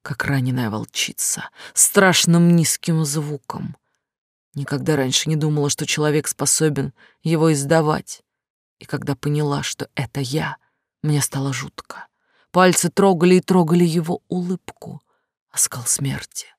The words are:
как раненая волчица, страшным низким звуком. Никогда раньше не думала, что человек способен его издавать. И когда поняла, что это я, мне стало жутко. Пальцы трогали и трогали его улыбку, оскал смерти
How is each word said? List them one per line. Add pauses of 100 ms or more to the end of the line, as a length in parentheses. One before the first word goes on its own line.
как
раненая
волчица, (240)
страшным
низким
звуком. (800)
Никогда
раньше
не
думала,
что
человек
способен (280)
его
издавать. (560)
И
когда
поняла,
что
это
я, (480)
мне
стало
жутко. (440)
Пальцы
трогали
и
трогали
его
улыбку, (500)
оскал
смерти (120)